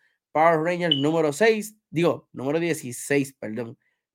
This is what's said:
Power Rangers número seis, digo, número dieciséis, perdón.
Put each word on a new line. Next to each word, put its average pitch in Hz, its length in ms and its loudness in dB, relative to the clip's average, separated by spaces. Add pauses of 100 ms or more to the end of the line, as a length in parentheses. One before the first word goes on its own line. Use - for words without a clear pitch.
(300)
Power 160 300 4
Rangers 170 340 0
número 151 380 2
seis, 214 420 0 (160)
digo, 151 420 0
número 143 280 -2
dieciséis, 143 720 -4
perdón. 117 440 -10 (380)